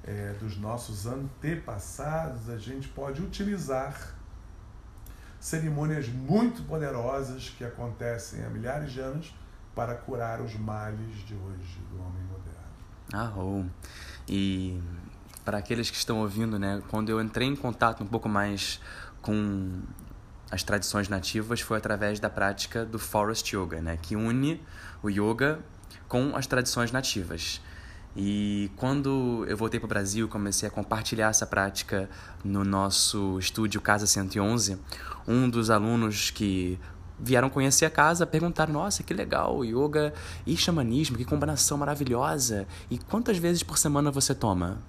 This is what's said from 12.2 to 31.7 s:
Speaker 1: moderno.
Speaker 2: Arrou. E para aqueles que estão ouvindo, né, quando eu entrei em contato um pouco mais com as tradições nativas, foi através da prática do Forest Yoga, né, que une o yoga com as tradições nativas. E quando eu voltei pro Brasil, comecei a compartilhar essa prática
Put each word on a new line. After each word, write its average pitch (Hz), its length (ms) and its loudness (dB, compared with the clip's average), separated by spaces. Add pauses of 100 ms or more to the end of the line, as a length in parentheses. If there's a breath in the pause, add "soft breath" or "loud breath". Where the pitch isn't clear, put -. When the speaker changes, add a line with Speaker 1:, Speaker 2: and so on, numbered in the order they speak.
Speaker 1:
moderno. - 300 -10 (600)
Speaker 2:
Arrou. 98 520 -2 (640 loud breath)
E 92 540 0 (640)
para 104 140 -2
aqueles 113 320 -2
que - 80 -6
estão 113 220 2
ouvindo, 107 400 0
né, 98 300 0
quando 107 200 0
eu 110 120 4
entrei 113 260 0
em 143 80 2
contato 117 480 2
um 101 40 -6
pouco 110 220 0
mais 101 500 2 (420 loud breath)
com 98 600 0 (680)
as 90 120 -2
tradições 104 460 2
nativas, 107 520 0
foi 110 160 0
através 104 420 0
da 107 100 2
prática 101 560 0
do 110 140 -6
Forest 107 560 2
Yoga, 80 260 -2
né, 82 200 -2
que - 140 -2
une 131 460 2 (400 loud breath)
o 107 80 0
yoga 117 500 4 (480 loud breath)
com 131 280 2
as 135 100 -2
tradições 123 460 2
nativas. 90 680 -2 (560 loud breath)
E 101 600 2
quando 131 720 2
eu 104 100 0
voltei 113 220 0
pro 110 100 -4
Brasil, 107 400 0
comecei 101 400 0
a - 20 -6
compartilhar 110 580 2
essa 110 180 4
prática 98 600 2 (360 loud breath)